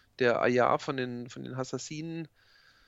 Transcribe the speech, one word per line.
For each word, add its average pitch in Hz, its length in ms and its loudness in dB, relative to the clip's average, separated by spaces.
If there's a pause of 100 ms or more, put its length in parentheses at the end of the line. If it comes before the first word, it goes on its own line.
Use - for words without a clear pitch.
(200)
der 120 220 4
Ayar 123 380 6
von 139 180 -4
den, 123 320 -6
von 135 140 -12
den 127 100 -8
Assassinen. 156 760 -6 (600)